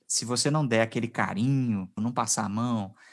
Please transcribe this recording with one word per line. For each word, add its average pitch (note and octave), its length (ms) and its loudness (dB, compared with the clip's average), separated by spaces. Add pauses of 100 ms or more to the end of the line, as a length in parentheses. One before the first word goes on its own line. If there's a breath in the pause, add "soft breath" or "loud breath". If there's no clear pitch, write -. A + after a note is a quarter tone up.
Se - 180 -4
você A#2+ 240 0
não D3+ 160 2
der A2+ 160 4
aquele A2+ 260 0
carinho, G#2+ 880 0
não A2+ 140 -2
passar A2+ 340 -2
a G2+ 40 -2
mão A2 460 -2 (180 soft breath)